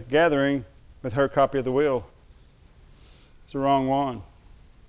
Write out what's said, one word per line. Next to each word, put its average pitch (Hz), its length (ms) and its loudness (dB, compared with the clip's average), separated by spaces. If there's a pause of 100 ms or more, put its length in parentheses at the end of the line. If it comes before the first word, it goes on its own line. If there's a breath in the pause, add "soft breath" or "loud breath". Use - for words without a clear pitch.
gathering 139 540 2 (400)
with 127 100 -8
her 139 140 2
copy 139 300 0
of 127 80 -2
the 127 80 -2
will. 139 320 0 (1400 soft breath)
It's - 80 -20
the 139 80 -8
wrong 135 300 2
one. 135 340 -2 (640)